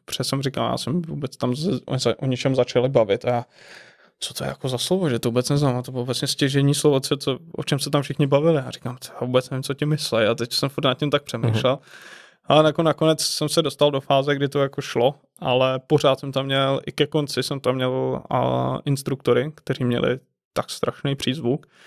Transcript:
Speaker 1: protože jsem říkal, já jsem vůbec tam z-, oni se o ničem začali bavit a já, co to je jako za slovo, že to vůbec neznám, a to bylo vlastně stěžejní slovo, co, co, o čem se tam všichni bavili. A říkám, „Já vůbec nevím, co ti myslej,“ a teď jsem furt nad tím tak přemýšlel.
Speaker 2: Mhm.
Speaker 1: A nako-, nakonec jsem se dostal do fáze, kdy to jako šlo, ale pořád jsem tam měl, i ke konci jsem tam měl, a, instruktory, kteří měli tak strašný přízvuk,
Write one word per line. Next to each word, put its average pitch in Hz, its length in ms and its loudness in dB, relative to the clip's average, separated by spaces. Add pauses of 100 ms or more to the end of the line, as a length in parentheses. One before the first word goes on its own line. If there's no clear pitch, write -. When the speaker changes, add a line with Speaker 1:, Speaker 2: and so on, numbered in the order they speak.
Speaker 1:
protože - 180 -6
jsem 135 180 -2
říkal, 131 300 -2
já 123 60 -2
jsem 156 240 -2
vůbec 147 360 -8
tam 123 180 -2
z-, 151 300 -2
oni 131 140 -4
se 117 160 0
o - 100 -8
ničem 131 300 0
začali 123 340 2
bavit 113 360 2
a 120 40 0
já, 120 160 -2 (720)
co - 140 -10
to - 100 -8
je 67 40 -4
jako - 220 -6
za 127 80 -4
slovo, 180 320 0
že 117 100 0
to 120 100 0
vůbec 123 200 0
neznám, 143 280 2
a 127 40 -4
to 123 100 -10
bylo 123 140 -4
vlastně 131 220 -4
stěžejní 139 480 2
slovo, 147 240 4
co, 139 180 -2
co, 139 220 -4 (120)
o - 120 -8
čem 139 160 0
se 147 100 -6
tam 143 120 2
všichni 139 260 0
bavili. 147 320 4
A 123 120 -8
říkám, 123 260 -10 (240)
„Já 131 60 -4
vůbec 127 220 0
nevím, 131 140 -6
co 139 100 -4
ti 143 120 -4
myslej,“ 127 420 0
a 113 80 2
teď 113 180 -6
jsem - 160 0
furt - 140 -6
nad 127 140 2
tím 151 120 -2
tak 143 140 2
přemýšlel. 117 500 0
Speaker 2:
Mhm. 147 80 -6 (640)
Speaker 1:
A 147 140 6
nako-, 156 220 2
nakonec 160 380 2
jsem - 280 -2
se 170 120 0
dostal 147 300 2
do 135 100 -2
fáze, 143 340 2
kdy 139 140 0
to 143 100 -2
jako 139 220 -2
šlo, 131 340 0 (240)
ale 131 480 2
pořád 143 320 4
jsem 139 120 -8
tam 135 140 -2
měl, 135 400 0
i - 60 -8
ke 143 160 0
konci 143 360 -2
jsem 139 160 -4
tam 127 160 0
měl, 131 540 -2
a, 127 560 0
instruktory, 135 680 0
kteří - 280 -6
měli 123 360 0 (340)
tak - 160 -4
strašný - 460 -4
přízvuk, 135 500 -4 (220)